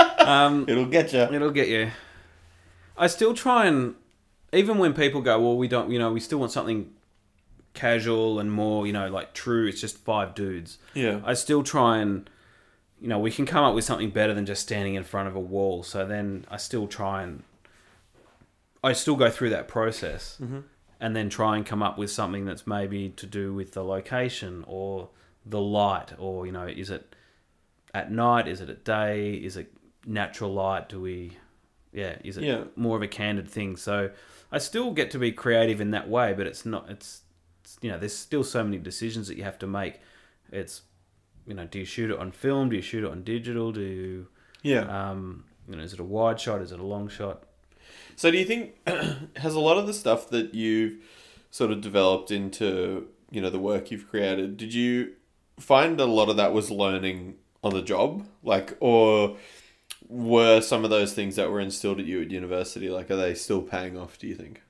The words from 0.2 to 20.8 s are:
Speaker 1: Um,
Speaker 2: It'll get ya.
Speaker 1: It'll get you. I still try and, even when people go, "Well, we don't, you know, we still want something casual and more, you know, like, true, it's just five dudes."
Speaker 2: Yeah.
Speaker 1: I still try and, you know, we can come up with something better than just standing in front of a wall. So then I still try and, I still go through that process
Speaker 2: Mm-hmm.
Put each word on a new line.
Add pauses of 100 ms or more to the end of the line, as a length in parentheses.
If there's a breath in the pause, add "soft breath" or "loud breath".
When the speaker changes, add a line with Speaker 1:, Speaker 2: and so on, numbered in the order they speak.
Speaker 1:
Um,
Speaker 2:
It'll
get
ya.
Speaker 1:
It'll
get
you. (1040 loud breath)
I
still
try
and, (580)
even
when
people
go,
"Well,
we
don't,
you
know,
we
still
want
something (800)
casual
and
more,
you
know,
like,
true,
it's
just
five
dudes." (180 loud breath)
Speaker 2:
Yeah.
Speaker 1:
I
still
try
and, (720 soft breath)
you
know,
we
can
come
up
with
something
better
than
just
standing
in
front
of
a
wall.
So
then
I
still
try
and, (1400 soft breath)
I
still
go
through
that
process
Speaker 2:
Mm-hmm. (400)